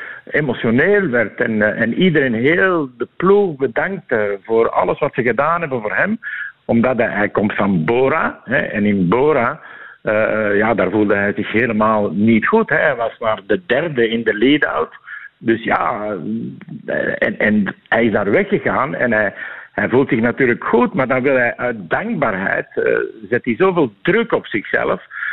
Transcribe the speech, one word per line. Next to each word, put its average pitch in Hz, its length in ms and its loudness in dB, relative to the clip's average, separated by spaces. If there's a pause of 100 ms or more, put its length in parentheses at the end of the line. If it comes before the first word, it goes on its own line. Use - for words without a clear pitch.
(320)
emotioneel 151 760 2
werd 117 340 -2
en, 110 200 0
eh, 104 200 2
en 113 120 0
iedereen 147 400 2
heel 160 640 2
de 117 180 -6
ploeg 196 400 2
bedankte 127 880 -2
voor 113 260 2
alles 175 300 0
wat 143 140 -2
ze - 80 -2
gedaan 135 380 0
hebben 135 220 -4
voor 107 140 -6
hem, 180 240 0 (460)
omdat 120 320 2
hij, 110 120 2
hij 101 200 -2
komt 101 240 -2
van 98 320 2
Bora, 131 580 0
hè, 131 140 -2
en - 280 -2
in 98 240 2
Bora, 135 500 2 (420)
eh, 107 560 0
ja, 110 160 2
daar 95 180 0
voelde 104 240 2
hij 101 200 0
zich 104 160 -6
helemaal 107 600 2
niet 107 360 4
goed, 220 220 2
hè. 143 60 2
Hij 160 200 2
was 117 240 -4
maar 107 280 -2
de 101 180 0
derde 127 440 0
in 113 140 -2
de 107 140 0
lead-out. 147 560 -2 (440)
Dus 113 260 -2
ja, 110 520 -4 (680)
eh, - 320 -4
en, - 220 -2
en 107 360 2 (140)
hij 117 160 2
is 110 60 2
daar 101 200 0
weggegaan 139 640 0
en 123 160 -2
hij, 107 220 0 (380)
hij 101 180 -2
voelt 120 200 2
zich 120 100 2
natuurlijk 117 440 0
goed, 233 300 2
maar 135 140 0
dan 131 140 0
wil 135 140 2
hij 120 220 2
uit 123 180 -4 (140)
dankbaarheid, 123 800 -2 (160)
eh, 120 140 2 (320)
zet 120 160 -2
hij 120 100 -2
zoveel 170 360 2 (100)
druk 226 320 0
op 120 140 -2
zichzelf, 117 540 -4 (320)